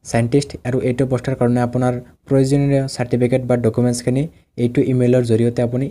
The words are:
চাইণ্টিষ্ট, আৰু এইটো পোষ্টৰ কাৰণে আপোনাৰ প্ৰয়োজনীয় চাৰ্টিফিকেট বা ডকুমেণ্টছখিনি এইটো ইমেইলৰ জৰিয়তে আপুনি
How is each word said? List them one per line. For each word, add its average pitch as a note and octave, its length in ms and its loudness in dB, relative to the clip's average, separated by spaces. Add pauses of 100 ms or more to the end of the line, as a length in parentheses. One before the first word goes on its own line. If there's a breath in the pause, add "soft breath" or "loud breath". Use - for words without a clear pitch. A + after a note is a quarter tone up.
(100)
চাইণ্টিষ্ট, A#2+ 400 0 (180)
আৰু B2+ 100 -2 (100)
এইটো B2+ 240 0
পোষ্টৰ B2+ 280 -2
কাৰণে B2 280 2
আপোনাৰ B2 260 -2 (340 loud breath)
প্ৰয়োজনীয় C#3 540 2 (140)
চাৰ্টিফিকেট B2 520 0
বা B2 60 2 (100)
ডকুমেণ্টছখিনি B2 580 0 (400 soft breath)
এইটো A#2+ 180 0 (120)
ইমেইলৰ B2 380 4
জৰিয়তে A#2 360 2
আপুনি B2+ 240 -4